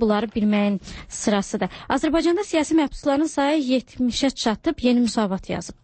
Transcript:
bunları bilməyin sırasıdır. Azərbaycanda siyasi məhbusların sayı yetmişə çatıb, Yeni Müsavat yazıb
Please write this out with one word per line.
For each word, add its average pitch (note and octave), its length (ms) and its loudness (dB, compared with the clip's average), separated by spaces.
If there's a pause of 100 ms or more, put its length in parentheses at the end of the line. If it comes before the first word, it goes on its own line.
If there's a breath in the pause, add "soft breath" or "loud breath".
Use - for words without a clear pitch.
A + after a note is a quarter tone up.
bunları G#3+ 320 2
bilməyin G3+ 480 2 (280 loud breath)
sırasıdır. G3+ 600 -2 (240 loud breath)
Azərbaycanda E4 520 2
siyasi D#4+ 360 0
məhbusların C#4+ 480 0
sayı D4 320 2 (140)
yetmişə B3+ 600 -2
çatıb, B3 460 -2
Yeni A#3+ 240 4
Müsavat G3+ 460 -2
yazıb F3 340 -8